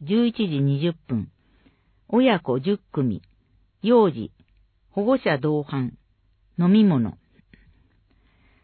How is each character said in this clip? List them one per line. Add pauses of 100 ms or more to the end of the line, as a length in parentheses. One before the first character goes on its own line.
十
一
時
二
十 (120)
分。 (800)
親
子
十 (140)
組。 (640)
幼
児、 (580)
保
護
者
同
伴。 (600)
飲
み
物。 (1500)